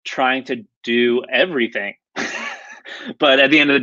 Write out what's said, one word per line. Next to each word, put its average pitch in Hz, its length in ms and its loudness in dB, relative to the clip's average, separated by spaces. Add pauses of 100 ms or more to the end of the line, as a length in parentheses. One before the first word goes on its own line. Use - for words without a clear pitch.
trying 131 400 -2
to 120 180 -6 (200)
do 120 480 2
everything. 123 640 -2 (200)
<laughs> - 100 -6 (920)
But 135 200 4
at 135 100 6
the 151 100 4
end 143 100 2
of 139 60 4
the 139 80 4